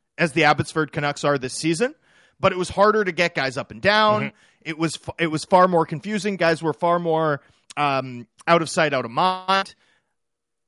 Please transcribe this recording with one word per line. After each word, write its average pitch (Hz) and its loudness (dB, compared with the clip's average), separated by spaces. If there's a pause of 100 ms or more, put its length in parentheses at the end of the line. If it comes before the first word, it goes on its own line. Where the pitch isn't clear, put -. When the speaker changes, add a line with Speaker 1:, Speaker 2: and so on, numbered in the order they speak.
(180)
Speaker 1:
as 165 0
the 160 2
Abbotsford 147 2
Canucks 147 -6
are 143 2
this 123 -6
season, 170 -2 (460)
but 190 2
it 185 -6
was 180 -4
harder 208 2
to 180 -4
get 170 0
guys 135 -2
up 127 -10
and 107 -16
down. 214 2
Speaker 2:
Mm-hmm. - -10 (260)
Speaker 1:
It 156 -10
was 160 -2
f-, - -12
it 165 0
was 156 -4
far 185 6
more 165 2
confusing. 196 -6
Guys 165 0
were 160 -2
far 175 0
more, 160 -2 (360)
um, 131 -4 (180)
out 170 4
of 151 -6
sight, 156 0
out 127 -2
of 117 -10
mind. 185 -2 (920)